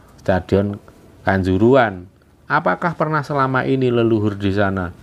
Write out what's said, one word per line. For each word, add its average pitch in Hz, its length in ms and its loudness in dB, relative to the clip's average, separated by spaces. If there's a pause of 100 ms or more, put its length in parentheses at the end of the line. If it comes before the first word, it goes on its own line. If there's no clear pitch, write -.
(180)
Stadion 98 580 0 (460)
Kanjuruhan. 95 840 2 (360)
Apakah 175 520 -4
pernah 156 260 -2
selama 135 420 -2
ini 135 240 0
leluhur 113 480 2
di 98 160 -2
sana 95 400 -2 (120)